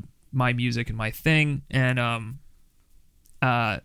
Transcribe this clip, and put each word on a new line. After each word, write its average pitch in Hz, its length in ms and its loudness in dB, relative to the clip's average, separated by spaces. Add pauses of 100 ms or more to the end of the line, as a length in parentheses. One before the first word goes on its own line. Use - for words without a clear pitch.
(320)
my 123 200 2
music 120 360 -2
and 110 100 -6
my 110 140 -4
thing. 151 580 2
And, 127 300 2
um, 117 400 -4 (1000)
uh, 120 440 2